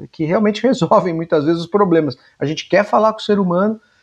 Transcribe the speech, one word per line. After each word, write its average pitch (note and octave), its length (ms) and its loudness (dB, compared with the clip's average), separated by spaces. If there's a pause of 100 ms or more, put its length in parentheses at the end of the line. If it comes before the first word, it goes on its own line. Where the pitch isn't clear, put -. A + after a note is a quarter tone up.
que - 140 -8
realmente G#3 400 0
<laughs> - 0 -
resolvem F#3+ 500 2
muitas D#3+ 300 -2
vezes E3+ 180 0
os E3 60 -10
problemas. E3 500 0 (220)
A C#3 60 -4
gente D3+ 240 -6
quer G3+ 160 2
falar A3 260 2
com G#3+ 80 -8
o - 40 -14
ser G#3 160 0
humano, G3 400 0 (240)